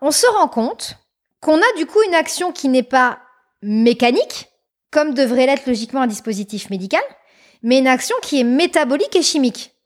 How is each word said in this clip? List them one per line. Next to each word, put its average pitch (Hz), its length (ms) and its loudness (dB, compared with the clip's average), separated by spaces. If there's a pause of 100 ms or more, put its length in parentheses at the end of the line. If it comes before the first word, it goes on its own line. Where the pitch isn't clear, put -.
on 285 100 0
se 466 160 2
rend 415 200 2
compte - 500 -6 (440)
qu'on 311 160 2
a 427 200 2
du 311 100 -4
coup - 100 -2 (100)
une 359 60 -2
action 330 380 -2
qui - 180 -4
n'est 254 140 2
pas 247 340 0 (460)
mécanique, 233 880 0 (420)
comme 302 240 0
devrait 254 320 2
l'être 277 180 0
logiquement 240 380 -4
un 247 40 0
dispositif 208 600 -8
médical, 196 320 -4 (640)
mais 247 160 4
une 262 80 2
action 262 340 0
qui 285 180 -2
est 247 40 2
métabolique 302 720 0
et 349 80 2
chimique, - 480 -2 (140)